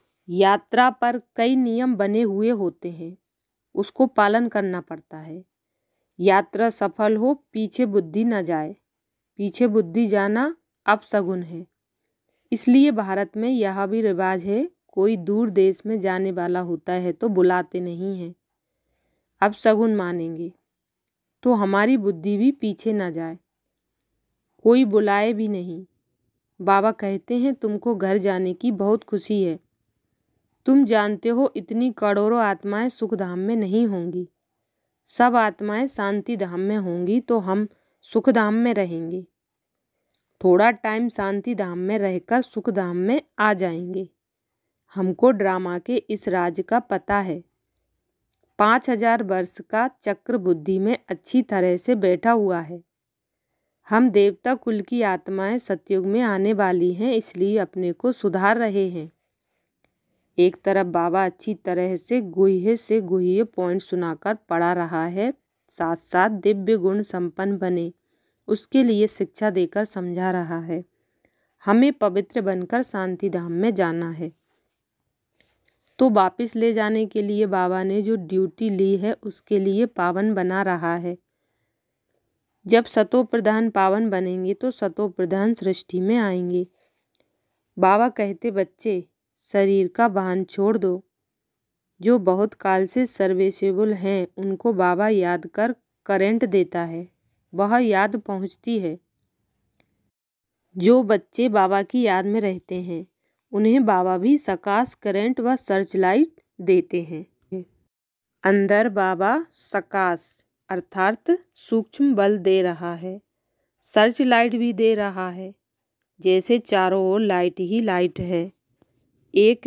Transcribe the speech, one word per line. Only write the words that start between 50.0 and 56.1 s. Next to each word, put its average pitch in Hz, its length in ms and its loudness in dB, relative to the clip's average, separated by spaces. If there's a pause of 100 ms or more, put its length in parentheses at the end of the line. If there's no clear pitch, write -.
चक्र 208 340 -2
बुद्धि 185 420 0
में 214 180 0 (120)
अच्छी 220 320 -2
तरह 185 360 0
से 247 180 0
बैठा 190 360 2
हुआ 196 300 0
है। 170 220 -14 (1080)
हम 240 200 4
देवता 202 460 2
कुल 220 260 -4
की 240 200 -4
आत्माएं 196 560 -2
सतयुग 190 480 -4
में 208 160 0